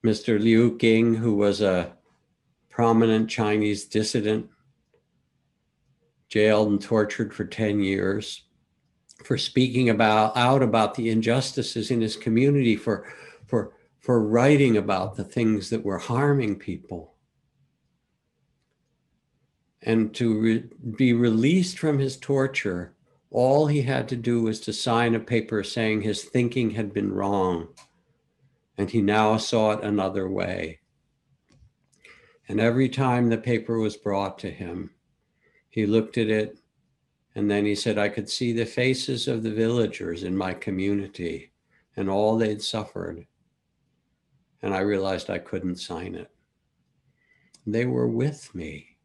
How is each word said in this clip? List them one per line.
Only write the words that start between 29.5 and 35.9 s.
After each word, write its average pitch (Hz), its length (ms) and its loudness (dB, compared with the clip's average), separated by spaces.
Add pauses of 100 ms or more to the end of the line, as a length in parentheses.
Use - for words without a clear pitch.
it 107 120 -4
another 98 460 -2
way. 92 500 -6 (1700)
And 104 100 -4
every 120 300 2
time 123 400 0
the 113 80 2
paper 113 420 -2
was 107 180 -2
brought 98 420 -4
to 95 120 -10
him, 90 440 -12 (760)
he 110 160 -2
looked 110 320 0